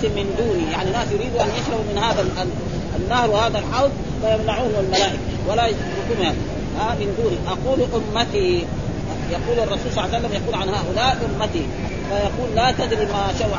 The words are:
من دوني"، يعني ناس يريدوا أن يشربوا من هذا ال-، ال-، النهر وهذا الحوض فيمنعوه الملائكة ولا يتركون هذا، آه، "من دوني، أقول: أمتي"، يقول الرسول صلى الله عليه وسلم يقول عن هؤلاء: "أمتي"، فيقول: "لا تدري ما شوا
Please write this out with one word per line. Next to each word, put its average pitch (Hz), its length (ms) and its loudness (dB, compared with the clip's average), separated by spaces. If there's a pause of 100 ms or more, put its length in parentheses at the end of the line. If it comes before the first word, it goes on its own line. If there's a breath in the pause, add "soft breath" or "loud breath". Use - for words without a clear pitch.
(160)
من 196 100 0 (120)
دوني"، 175 340 2
يعني 190 180 0
ناس 226 220 0
يريدوا 240 300 2
أن 208 60 2 (100)
يشربوا 220 340 -2
من 202 60 0
هذا 214 220 2
ال-، 185 220 0
ال-، - 340 -4 (200)
النهر 220 340 2
وهذا 214 280 2
الحوض 254 320 2 (320)
فيمنعوه 220 440 2 (140)
الملائكة 185 380 2 (300)
ولا 233 180 2
يتركون 202 600 -2
هذا، 147 100 0 (440)
آه، 226 140 0
"من 208 140 -2 (140)
دوني، 180 160 2 (160)
أقول: 254 240 0 (200)
أمتي"، 208 680 0 (640)
يقول 214 280 0
الرسول 190 360 0
صلى 196 100 0
الله 180 120 0
عليه - 20 0
وسلم 214 240 -2
يقول - 120 -2
عن 190 140 0
هؤلاء: 208 480 2 (240)
"أمتي"، 214 260 0 (420)
فيقول: 202 480 0
"لا 247 220 6
تدري 226 280 2
ما 202 160 0 (160)
شوا 208 200 2